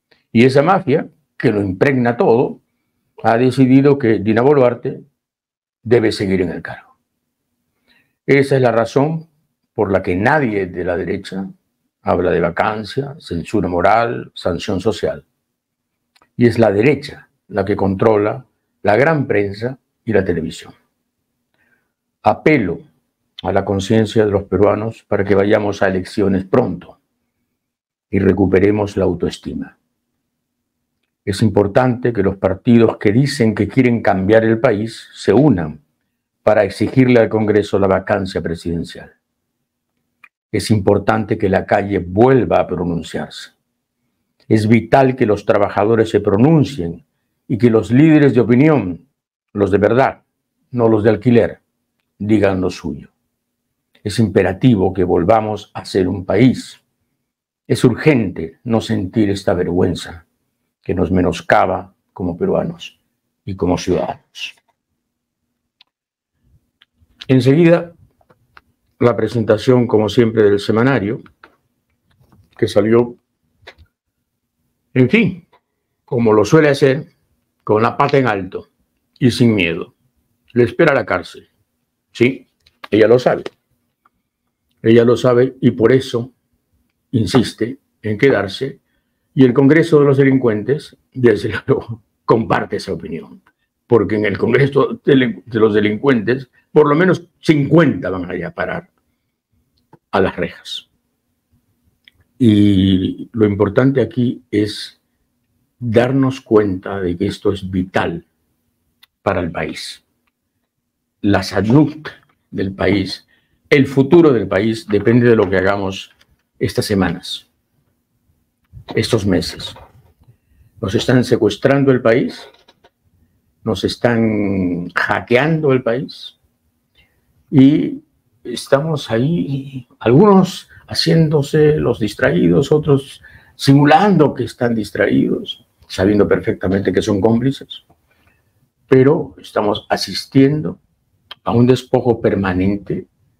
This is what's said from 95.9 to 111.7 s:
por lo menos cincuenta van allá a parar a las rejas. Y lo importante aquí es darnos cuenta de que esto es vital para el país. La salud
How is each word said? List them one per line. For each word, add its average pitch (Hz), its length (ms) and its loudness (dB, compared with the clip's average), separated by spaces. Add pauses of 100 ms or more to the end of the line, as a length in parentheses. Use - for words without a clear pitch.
por 151 180 4
lo 143 60 0
menos 175 320 0 (120)
cincuenta 139 680 2
van 92 200 -8
allá 87 180 -8
a 82 80 -14
parar 90 340 -8 (1200)
a 95 100 0
las 92 160 -2
rejas. - 540 -12 (1500)
Y 98 920 2
lo 110 120 0
importante 107 560 0
aquí 120 480 -4
es - 500 -6 (800)
darnos 127 640 0
cuenta 101 580 -2
de 87 160 -4
que 95 120 -2
esto 98 260 -4
es 95 160 -10
vital 92 560 -4 (960)
para 95 180 -2
el 85 120 -6
país. 82 520 -12 (1200)
La 101 200 0
salud 110 540 2 (560)